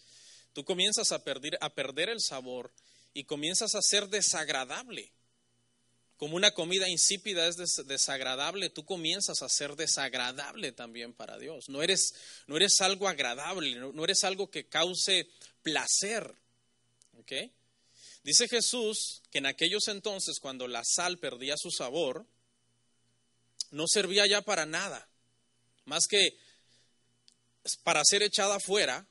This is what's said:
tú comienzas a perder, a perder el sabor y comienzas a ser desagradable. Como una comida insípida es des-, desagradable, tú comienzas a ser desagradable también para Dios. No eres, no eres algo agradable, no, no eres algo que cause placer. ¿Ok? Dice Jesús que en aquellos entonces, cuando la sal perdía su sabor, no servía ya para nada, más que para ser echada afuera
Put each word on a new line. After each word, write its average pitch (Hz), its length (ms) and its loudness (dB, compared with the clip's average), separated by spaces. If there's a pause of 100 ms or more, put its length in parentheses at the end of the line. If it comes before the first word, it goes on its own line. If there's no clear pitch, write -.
(520)
tú 143 120 -8
comienzas 196 480 2
a 151 120 -4
perder, 135 360 -6
a 151 100 -4
perder 139 380 -4
el 226 120 -4
sabor 127 520 -6 (420)
y 139 100 -8
comienzas 170 500 0
a 202 80 -2
ser 202 260 4
desagradable. 156 1040 -2 (1080)
Como 156 180 -4
una 202 160 6
comida 185 360 0
insípida 180 600 2
es 170 80 -4
des-, 165 300 -4
desagradable, 139 840 -2
tú 156 140 -12
comienzas 175 580 -2
a 127 60 -8
ser 147 260 -2
desagradable 139 1000 -2
también 117 420 -12
para 110 240 -14
Dios. 135 300 -14
No 139 140 -6
eres, 175 320 2 (320)
no 143 100 -4
eres 196 240 6
algo 190 280 2
agradable, 143 680 -2
no, 117 180 -10
no 156 120 -6
eres 185 180 4
algo 190 280 -2
que - 160 -8
cause 180 640 2 (340)
placer. 160 680 0 (840)
¿Ok? 113 140 -14 (880)
Dice 240 240 4
Jesús 226 760 -2 (100)
que 147 60 0
en 135 80 0
aquellos 170 420 0
entonces, 196 500 -4
cuando 127 300 -8
la 117 160 -6
sal 175 340 0
perdía 135 380 -4
su 143 140 -6
sabor, 147 540 -2 (1500)
no 151 160 -4
servía 202 380 4
ya 202 160 4
para 180 220 0
nada, 165 440 -6 (800)
más 156 200 2
que 196 320 4 (1500)
para 156 200 4
ser 202 180 6
echada 202 340 2
afuera 185 540 0